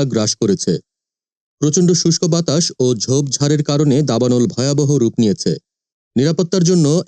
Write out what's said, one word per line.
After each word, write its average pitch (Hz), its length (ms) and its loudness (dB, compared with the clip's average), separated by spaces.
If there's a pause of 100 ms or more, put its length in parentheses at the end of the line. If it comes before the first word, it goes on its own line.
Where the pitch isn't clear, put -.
গ্রাস 110 300 -2
করেছে। 98 380 -2 (880)
প্রচণ্ড 175 320 2
শুষ্ক 165 320 0
বাতাস 170 400 0 (140)
ও 127 60 2 (100)
ঝোপঝাড়ের 143 680 -2
কারণে 143 380 0
দাবানল 123 460 0
ভয়াবহ 143 500 0
রূপ 113 220 0
নিয়েছে। 98 320 0 (640)
নিরাপত্তার 170 480 0
জন্য 170 220 2 (220)